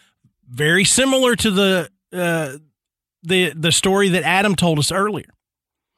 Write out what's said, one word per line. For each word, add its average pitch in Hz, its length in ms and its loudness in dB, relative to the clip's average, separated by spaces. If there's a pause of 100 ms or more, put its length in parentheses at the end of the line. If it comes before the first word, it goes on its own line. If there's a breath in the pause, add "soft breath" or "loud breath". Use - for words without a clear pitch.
(480 soft breath)
Very 151 360 0
similar 262 520 2
to 220 140 0
the, 190 400 0 (220)
uh, 165 460 -4 (640)
the, 180 340 0
the 165 160 0
story 196 380 2
that 170 140 0
Adam 190 300 2
told 160 240 2
us 143 140 -2
earlier. 190 380 -4 (680)